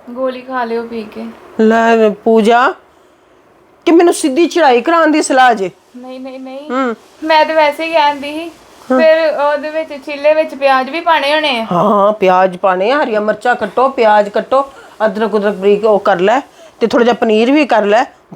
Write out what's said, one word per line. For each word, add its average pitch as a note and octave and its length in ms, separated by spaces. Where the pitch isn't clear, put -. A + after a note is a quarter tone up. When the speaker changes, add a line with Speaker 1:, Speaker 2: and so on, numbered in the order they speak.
Speaker 1:
ਗੋਲੀ B3+ 300
ਖਾ B3+ 240
ਲਿਓ A#3 180
ਪੀ A#3 200
ਕੇ। A3 220
Speaker 2:
ਲੈ A3+ 360
ਵੇ A3 140
ਪੂਜਾ, A3+ 640
ਕਿ E4+ 60
ਮੈਨੂੰ E4+ 220
ਸਿੱਧੀ D#4 320
ਚੜਾਈ C4+ 340
ਕਰਾਉਣ E4 260
ਦੀ D4+ 160
ਸਲਾਹ B3+ 320
ਜੇ? F#3+ 160
Speaker 1:
ਨਹੀਂ, B3+ 240
ਨਹੀਂ, C4 200
ਨਹੀਂ। C4+ 300
Speaker 2:
ਹੂੰ। B3 260
Speaker 1:
ਮੈਂ D#4 200
ਤਾਂ D#4 100
ਵੈਸੇ D#4 320
ਹੀ E4 60
ਕਹਿੰਦੀ D4 400
ਸੀ। E4 180
Speaker 2:
ਹਾਂ। C4 60
Speaker 1:
ਫਿਰ D#4+ 380
ਉਹਦੇ D4 340
ਵਿੱਚ, D#4 220
ਚੀਲੇ D4 280
ਵਿੱਚ D#4 200
ਪਿਆਜ਼ C4+ 360
ਵੀ D#4+ 100
ਪਾਣੇ D4+ 340
ਹੋਣੇ D4 260
ਆ। A3 120
Speaker 2:
ਹਾਂ, G3+ 400
ਪਿਆਜ਼ F#3 440
ਪਾਣੇ F#3 340
ਆ, D4 140
ਹਰੀਆਂ G#3+ 160
ਮਿਰਚਾਂ G#3+ 340
ਕੱਟੋ, A#3+ 340
ਪਿਆਜ਼ G#3+ 400
ਕੱਟੋ, C4 440
ਅਦਰਕ G#3 280
ਉਦਰਕ G3+ 200
ਬਰੀਕ G3+ 300
ਉਹ G#3+ 140
ਕਰ G3 200
ਲੈ, G#3+ 220
ਤੇ A#3 60
ਥੋੜ੍ਹਾ A#3 180
ਜਿਹਾ A#3 100
ਪਨੀਰ A3+ 380
ਵੀ D4+ 140
ਕਰ G#3 180
ਲੈ। G#3+ 200